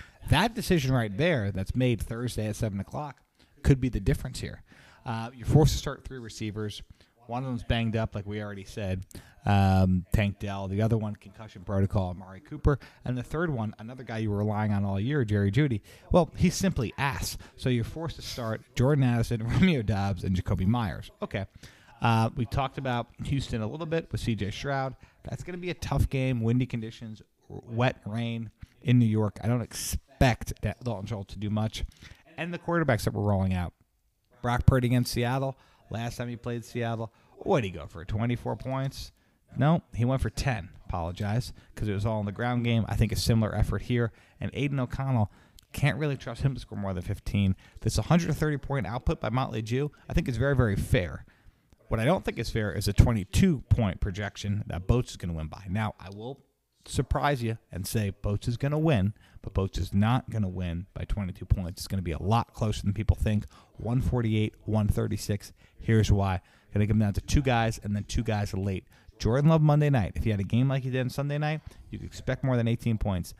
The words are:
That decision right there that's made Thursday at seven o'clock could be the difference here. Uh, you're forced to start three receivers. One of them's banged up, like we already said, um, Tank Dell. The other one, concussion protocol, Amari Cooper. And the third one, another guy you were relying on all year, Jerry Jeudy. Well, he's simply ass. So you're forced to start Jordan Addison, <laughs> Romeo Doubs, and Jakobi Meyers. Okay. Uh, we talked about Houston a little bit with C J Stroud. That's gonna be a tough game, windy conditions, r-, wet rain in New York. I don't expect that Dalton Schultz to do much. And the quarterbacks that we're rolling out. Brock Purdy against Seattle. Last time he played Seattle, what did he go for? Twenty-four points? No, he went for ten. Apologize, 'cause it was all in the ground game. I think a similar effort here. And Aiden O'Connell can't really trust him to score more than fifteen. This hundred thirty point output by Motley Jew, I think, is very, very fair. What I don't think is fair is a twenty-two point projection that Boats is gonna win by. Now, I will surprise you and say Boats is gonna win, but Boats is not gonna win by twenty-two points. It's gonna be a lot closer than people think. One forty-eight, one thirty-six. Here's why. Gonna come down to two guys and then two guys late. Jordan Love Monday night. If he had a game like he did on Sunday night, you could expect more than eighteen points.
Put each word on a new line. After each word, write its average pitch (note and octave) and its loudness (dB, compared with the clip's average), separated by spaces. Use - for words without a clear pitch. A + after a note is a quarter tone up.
That A3+ 4
decision D#3+ 2
right A2 0
there B2 0
that's F#2+ -4
made B2 2
Thursday A2+ -6
at G#2+ -4
seven G2+ -2
o'clock C#3 -10
could C3+ 6
be B2+ 0
the G#2+ -2
difference B2 -2
here. - -10
Uh, A2+ -6
you're A#2 -12
forced D3+ 8
to - -2
start - -8
three C3 -12
receivers. G#2+ -6
One B2 -4
of C3+ -4
them's A#2+ -4
banged A2+ 0
up, A2 -2
like G2 -6
we G#2 -6
already G2+ -10
said, F#2+ -6
um, F#3+ 6
Tank G2+ 0
Dell. G2 -8
The G2 -2
other A2 2
one, G#2 -4
concussion G#2 -20
protocol, G2 0
Amari F#2 -12
Cooper. D3 0
And B2 -4
the A#2+ -6
third D#3+ -4
one, A2 -4
another B2 -14
guy A2 -8
you A2 0
were G2+ 0
relying G#2 2
on G2+ 2
all G2 0
year, C3 0
Jerry G2+ 4
Jeudy. C3 2
Well, E3+ 6
he's F3+ 4
simply D3 0
ass. C3 -2
So C3 -2
you're A#2+ 2
forced D#3+ -8
to - -16
start A2 -6
Jordan C3+ 4
Addison, A#2 2
<laughs> - -
Romeo C#3+ 4
Doubs, G2 0
and F#2 2
Jakobi F#2 0
Meyers. G#2 0
Okay. G2+ -6
Uh, A2+ 4
we B2 -2
talked C3 -2
about B2 -4
Houston B2 -2
a G#2 -4
little D#3 -8
bit D#3+ -4
with G#2+ -4
C B2 0
J G2 -4
Stroud. C3+ -4
That's - -10
gonna F3+ -10
be F3 -6
a - -4
tough - 0
game, C3 0
windy A#2+ 2
conditions, A2+ -10
r-, F#2+ -12
wet A#2 0
rain A2+ -6
in B2 6
New A2+ 6
York. G#2+ 2
I - 0
don't A#2+ 0
expect - 0
that G#2+ -4
Dalton G#2 -4
Schultz G2 -8
to G2+ -12
do G#2 -4
much. G#2+ -2
And E3+ -6
the E3+ -8
quarterbacks D#3 2
that G#2+ 0
we're G#2 -2
rolling F#2+ 4
out. F2 -2
Brock A#2+ 4
Purdy B2 6
against A#2+ 2
Seattle. B2+ -2
Last A#2 -8
time A#2+ -6
he A#2+ -8
played A#2 -8
Seattle, A#2 -6
what D#3+ 2
did G2+ -4
he F2+ -6
go D#2+ -10
for? - -14
Twenty-four A#2 -2
points? C3+ -8
No, D3+ 4
he A2+ 2
went C3 0
for A2 0
ten. G#2 -4
Apologize, G2 -4
'cause G#2+ -4
it G#2 0
was G2+ 0
all A2 0
in G2+ -2
the G2+ -4
ground A#2+ -2
game. A#2 2
I G2 -4
think G#2+ 2
a - -2
similar A2 2
effort G2+ 2
here. A#2+ 0
And A2+ -6
Aiden C#3 -2
O'Connell B2+ 0
can't C3+ 2
really C#3+ -2
trust - -8
him C#3 2
to A2 -8
score - -10
more G2 -4
than F2+ -4
fifteen. G2 0
This - 0
hundred E3+ 2
thirty D3+ -2
point C#3 -4
output B2+ -2
by A2+ -4
Motley A2 -2
Jew, C3 -2
I - -8
think, E3+ 0
is B2 -2
very, C#3 2
very A2+ 4
fair. - -2
What A2 0
I A2+ 2
don't F#3+ 2
think A3+ -4
is A2+ -4
fair G#2+ 0
is G2+ -2
a G2+ 0
twenty-two B2 4
point G2+ 2
projection G2+ -4
that - -6
Boats B2 2
is - -14
gonna E2+ -6
win D#2+ -6
by. - -14
Now, G#2 -2
I F#2 -14
will A2 -14
surprise C#3 0
you A2+ -2
and G2 -6
say G#2 0
Boats G2+ -2
is A#2+ -2
gonna D3 -2
win, G#2+ 4
but - -12
Boats F#2+ -2
is F2 -4
not A2 2
gonna G#2 -2
win F2+ -6
by - -8
twenty-two F#2 -6
points. - 0
It's - -10
gonna F#2+ -2
be E2+ -4
a - -4
lot A2 0
closer - -2
than G2+ 0
people G#2+ 2
think. G#2+ 0
One B2 -2
forty-eight, A2 0
one G#2+ 2
thirty-six. G#2+ -2
Here's A2 4
why. G2 2
Gonna G#2 2
come A2 2
down G2+ 2
to - -2
two - 2
guys A#2 2
and G#2 -4
then G2+ -2
two - -2
guys G#2 -2
late. F#2+ -2
Jordan C#3 4
Love D#3+ 6
Monday D3 6
night. A2+ 2
If - -4
he A2 2
had G2+ 2
a - 0
game A#2+ 2
like C3 -2
he C3 -4
did B2+ 0
on B2 -2
Sunday C#3+ -4
night, D3+ -2
you G#2 -10
could F2+ -10
expect - -4
more B2+ 2
than A2+ 2
eighteen A2+ 0
points. F2+ -2